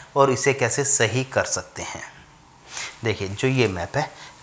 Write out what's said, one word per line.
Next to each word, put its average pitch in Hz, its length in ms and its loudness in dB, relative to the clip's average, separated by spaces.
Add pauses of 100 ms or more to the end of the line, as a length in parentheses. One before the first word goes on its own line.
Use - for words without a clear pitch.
(160)
और 135 140 6
इसे 127 240 4
कैसे 127 300 0
सही 120 420 2
कर 98 180 0
सकते - 400 -6
हैं। - 180 -10 (1000)
देखिए, 98 240 -2
जो 107 200 -2
ये 127 200 4
मैप 95 280 -6
है, 147 140 -2 (320)